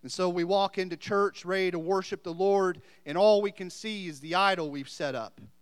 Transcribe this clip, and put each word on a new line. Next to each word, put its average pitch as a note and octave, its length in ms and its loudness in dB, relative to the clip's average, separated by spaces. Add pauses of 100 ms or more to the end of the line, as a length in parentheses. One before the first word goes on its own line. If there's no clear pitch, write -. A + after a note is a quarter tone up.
And C3 80 -14
so F#3 200 0
we F3 140 0
walk G3 340 0
into F3+ 180 -4
church G3+ 480 -2
ready F#3 260 0
to F3 80 -4
worship F#3+ 440 -2
the F3 100 -8
Lord, F#3 480 2 (240)
and D3 140 -4
all G#3 240 8
we G3+ 100 -2
can F#3+ 160 -10
see G#3 400 -8
is D3 120 -12
the D#3+ 140 -6
idol F3+ 360 2
we've C#3 180 -10
set C#3+ 260 -6
up. A2+ 280 -10 (200)